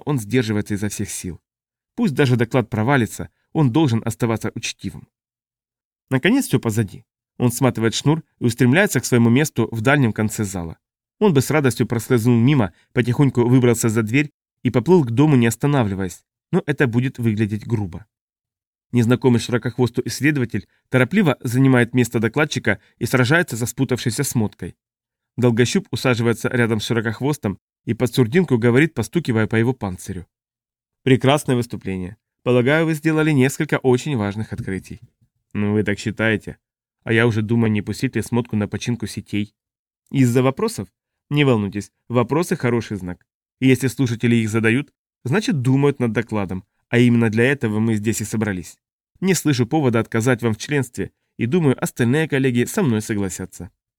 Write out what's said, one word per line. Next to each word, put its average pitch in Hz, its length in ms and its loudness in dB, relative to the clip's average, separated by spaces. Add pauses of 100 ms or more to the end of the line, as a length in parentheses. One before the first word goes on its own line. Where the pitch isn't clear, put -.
он 147 120 -2
сдерживается 107 580 -2
изо 104 120 -4
всех 101 220 -6
сил. - 320 -12 (540)
Пусть 214 180 0
даже 127 240 2
доклад 117 320 0
провалится, 107 600 -2 (220)
он 151 220 2
должен 127 320 2
оставаться 113 500 -4
учтивым. - 540 -12 (1000)
Наконец 185 380 2
всё - 140 0
позади. 107 420 -4 (340)
Он 120 140 2
сматывает 113 420 0
шнур 156 300 0 (160)
и - 60 -4
устремляется 131 560 2
к - 40 -10
своему 117 240 4
месту 120 440 2
в 113 80 -6
дальнем 131 320 2
конце 107 320 -4
зала. 87 320 -8 (420)
Он 208 140 4
бы 135 80 6
с - 100 -6
радостью 135 340 2
проскользнул 117 540 2
мимо, 120 340 2 (200)
потихоньку 123 520 2
выбрался 120 440 4
за 110 140 0
дверь 135 280 -2 (300)
и 127 80 -2
поплыл 151 340 4
к 117 80 -4
дому, 143 240 4
не 117 120 4
останавливаясь, 104 760 -2 (300)
но 190 120 0
это 143 220 0
будет 123 320 -2
выглядеть 107 480 -2
грубо. 101 380 -6 (880)
Незнакомый 120 480 4
Широкохвосту 123 640 -2
исследователь 123 600 -4 (220)
торопливо 131 540 2
занимает 127 520 2
место 123 260 0
докладчика 113 600 -2 (200)
и 120 60 -4
сражается 127 520 2
со 120 80 -4
спутавшейся 131 580 -4
смоткой. 104 540 -4 (580)
Долгощуп 123 560 2
усаживается 117 560 0
рядом 117 320 0
с - 60 -6
Широкохвостом 117 720 -4 (260)
и 113 80 -4
под 123 200 -2
сурдинку 131 440 2
говорит, 120 360 2
постукивая 110 520 -2
по 110 120 -2
его 117 160 0
панцирю: 90 520 -10 (760)
«Прекрасное 131 560 0
выступление. 95 580 -8 (280)
Полагаю, 127 420 2
вы 160 80 0
сделали 156 380 0
несколько 135 480 0
очень 131 360 0
важных 104 380 -6
открытий». 92 480 -10 (520)
«Ну, 104 200 -2
вы 107 100 2
так 101 160 -4
считаете. 107 600 -4 (440)
А 113 80 -4
я 113 160 4
уже 113 140 0
думаю, 110 320 0
не 104 80 0
пустить 110 340 -6
ли 110 60 -2
смотку 117 340 -4
на 104 140 -2
починку 110 360 -6
сетей». 104 480 -8 (580)
«Из-за 127 320 4
вопросов? 156 440 -2 (420)
Не 147 140 2
волнуйтесь, 104 480 0 (160)
вопросы – 131 480 -2
хороший 117 400 -2
знак. 90 300 -10 (340)
И 131 80 2
если 131 200 4
слушатели 120 480 0
их 110 140 0
задают, 113 440 -2 (320)
значит, 170 360 -2
думают 139 380 2
над 117 140 -2
докладом, 101 500 -4 (240)
а 120 120 0
именно 117 300 4
для 110 140 2
этого 120 360 -2
мы 113 160 0
здесь 107 260 -4
и 107 40 -8
собрались. 101 520 -6 (420)
Не 185 140 0
слышу 123 340 0
повода 131 320 0
отказать 113 420 -2
вам 117 120 0
в - 40 -6
членстве, - 540 -6 (260)
и 117 100 -4
думаю, 147 360 2
остальные 143 460 0
коллеги 131 340 0
со 208 180 -4
мной 113 200 0
согласятся». 95 680 -6 (280)